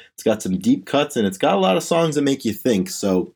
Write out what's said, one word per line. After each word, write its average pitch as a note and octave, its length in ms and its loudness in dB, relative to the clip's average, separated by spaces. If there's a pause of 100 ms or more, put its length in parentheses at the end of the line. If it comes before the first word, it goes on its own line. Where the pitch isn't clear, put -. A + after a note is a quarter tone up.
(140)
It's - 100 -14
got A2 180 0
some F#2 160 -2
deep - 280 0
cuts, C#3+ 320 -2
and G#2 100 2
it's F#2+ 100 -4
got F#3+ 180 2
a G3+ 40 2
lot F#3+ 160 2
of E3+ 80 0
songs E3 320 0
that D3 60 0
make C#3 240 0
you A2 80 0
think. G2 360 0
So - 460 -2